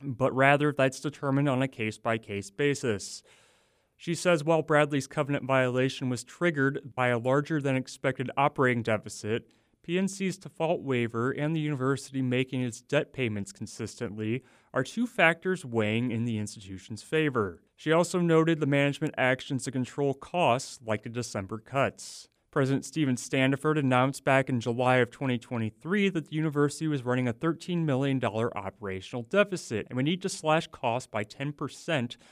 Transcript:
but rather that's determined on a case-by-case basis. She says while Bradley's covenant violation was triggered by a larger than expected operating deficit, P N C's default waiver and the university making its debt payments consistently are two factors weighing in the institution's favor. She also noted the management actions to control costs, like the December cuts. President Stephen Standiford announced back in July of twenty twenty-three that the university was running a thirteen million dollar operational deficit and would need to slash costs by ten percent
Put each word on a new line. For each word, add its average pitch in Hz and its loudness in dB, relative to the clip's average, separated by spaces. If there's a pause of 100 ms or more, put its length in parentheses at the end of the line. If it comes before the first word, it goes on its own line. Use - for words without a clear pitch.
but 131 0
rather 139 6
that's 135 2
determined 143 0
on 127 2
a 135 0
case-by-case 110 -4
basis. 135 -2 (720)
She - -6
says 170 2
while 160 4
Bradley's 147 2
covenant 143 -2
violation 131 2
was 120 -4
triggered 143 -2
by 127 2
a 120 2
larger 143 0
than 135 0
expected 127 -4
operating 131 4
deficit, 107 -4 (360)
P 170 -4
N 190 0
C's 190 -4
default 160 -4
waiver 120 0
and 151 -2
the 160 0
university 135 -2
making 127 0
its 120 -6
debt 143 -2
payments 107 -4
consistently 110 -6 (320)
are 131 0
two 240 -4
factors 175 0
weighing 117 0
in 113 -2
the 113 -2
institution's 101 -10
favor. 123 0 (140)
She 156 -2
also 170 2
noted 165 4
the 151 0
management 143 2
actions 127 0
to 135 -6
control 135 -2
costs, 135 0
like 107 -2
the 123 -10
December 113 -6
cuts. - -4 (220)
President 135 2
Stephen 135 0
Standiford 139 2
announced 131 2
back 135 4
in 127 0
July 123 2
of 120 4
twenty 127 -2
twenty-three 143 -2
that 165 -4
the 151 -6
university 147 0
was 139 -2
running 123 2
a 117 2
thirteen 165 -2
million 135 2
dollar 113 0
operational 98 -8
deficit 185 -2
and 123 -8
would 131 0
need 180 0
to 190 -4
slash 160 0
costs 123 -4
by 107 -4
ten 139 -8
percent 143 -4 (160)